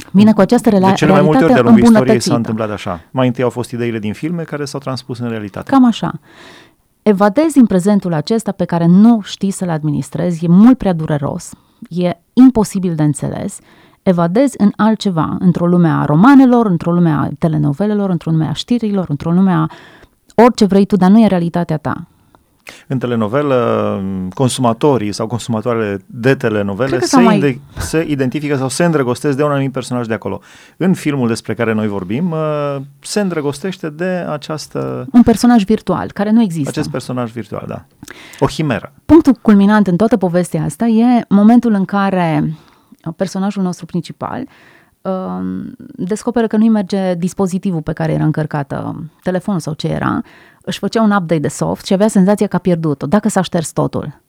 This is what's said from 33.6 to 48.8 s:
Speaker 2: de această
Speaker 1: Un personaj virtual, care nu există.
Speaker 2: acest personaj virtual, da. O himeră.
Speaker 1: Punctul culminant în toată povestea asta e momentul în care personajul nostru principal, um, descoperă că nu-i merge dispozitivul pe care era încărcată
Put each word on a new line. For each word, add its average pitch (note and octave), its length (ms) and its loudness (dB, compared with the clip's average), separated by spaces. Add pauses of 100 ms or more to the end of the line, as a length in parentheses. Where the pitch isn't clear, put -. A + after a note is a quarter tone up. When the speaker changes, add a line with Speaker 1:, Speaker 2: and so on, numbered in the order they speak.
Speaker 2:
de F3 400 -6
această C3+ 840 -8
Speaker 1:
Un A#3+ 120 4
personaj A#3+ 400 4
virtual, F#3 480 -4
care G3+ 200 -4
nu A3+ 100 4
există. E3 280 -2
Speaker 2:
acest D#3 200 -6
personaj B2+ 420 -6
virtual, - 360 -10
da. - 180 -12 (540)
O C#3 80 2
himeră. C#3 460 -4 (120)
Speaker 1:
Punctul D4+ 360 6
culminant G3+ 460 4
în F3 80 2
toată A3 220 2
povestea F3 460 -2
asta D#3+ 220 -4
e A#3 440 2
momentul A3 440 4
în F#3+ 120 0
care F3 680 -2 (600)
personajul F#3+ 480 -4
nostru F3 220 -6
principal, - 640 -8 (540)
um, F#3 760 -8 (200)
descoperă G#3+ 520 -4
că A3 100 -2
nu-i A3+ 120 4
merge G3 440 0
dispozitivul F3+ 680 -4
pe D#3+ 120 -6
care D#3+ 180 -4
era D3+ 120 -2
încărcată D3+ 800 -4 (200)